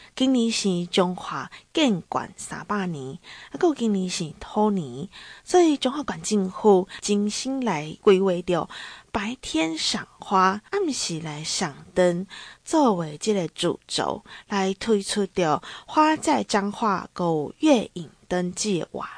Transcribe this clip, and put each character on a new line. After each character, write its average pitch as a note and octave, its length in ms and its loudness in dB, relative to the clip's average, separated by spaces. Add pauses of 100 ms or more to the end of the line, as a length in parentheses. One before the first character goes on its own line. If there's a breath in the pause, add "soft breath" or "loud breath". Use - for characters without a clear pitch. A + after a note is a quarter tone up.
(160 loud breath)
今 C4 180 2
年 A#3 180 2
是 F3+ 360 0
中 F3+ 280 2
华 - 340 -10 (240 loud breath)
建 B3+ 280 2
馆 - 340 -6
三 - 300 -12
百 G3+ 220 -4
年， C#3+ 300 -8 (340 loud breath)
啊， - 80 -12
还 F#4 80 4
有 D#4 60 4
今 A3+ 200 0
年 F#3 160 0
是 D#3+ 300 -6
兔 G#3+ 320 0
年， C#3+ 360 -4 (360 loud breath)
所 - 160 4
以 D#4+ 180 6
中 B3 140 -2
华 D4 120 -6
县 E3 180 -8
政 G3 280 0
府 F#3+ 380 6 (140 loud breath)
精 G#3 280 0
心 C4 340 -4
来 D#3+ 380 -2
规 F#3+ 200 6
划 F#3+ 200 2
着 F3 260 0 (440 loud breath)
白 A3 300 -6
天 D#4+ 360 -2
赏 F3 300 -4 (120)
花， F#3+ 420 2 (100)
暗 G4 200 0
时 E3 300 -4
来 D3+ 200 -8
赏 D#3+ 320 -4 (200)
灯， F3+ 340 2 (380 loud breath)
作 C#4 300 4
为 D#3 220 -6
这 G#3+ 160 -2
个 F3+ 140 0
主 - 400 -2
轴 - 360 -4 (260 loud breath)
来 G3 240 0
推 G#3 280 0
出 G3+ 240 -2
着 E3 360 0 (240 loud breath)
花 D#4 320 4
在 B3+ 260 0
彰 G3+ 260 0
化， G3+ 440 -2
还 F#3 100 -4
有 D#3+ 360 0
月 D4 340 4
影 E3 160 -12 (180)
灯 F3+ 240 -2
节 F#3 400 -2
活 - 140 -8 (120)